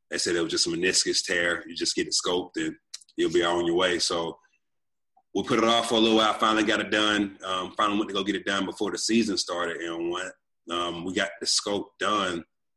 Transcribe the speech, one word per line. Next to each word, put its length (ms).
they 80
said 160
it 60
was 100
just 160
a 20
meniscus 560
tear. 420
You 80
just 200
get 100
it 80
scoped, 440
and 180
you'll 140
be 120
on 220
your 80
way. 240
So 400
we 80
put 160
it 80
off 240
for 60
a 40
little 180
while, 180
finally 280
got 160
it 120
done. 520
Um, 320
finally 220
went 120
to 40
go 100
get 120
it 100
done 220
before 240
the 80
season 360
started, 420
and 340
when, 200
um, 340
we 100
got 180
the 60
scope 500
done, 480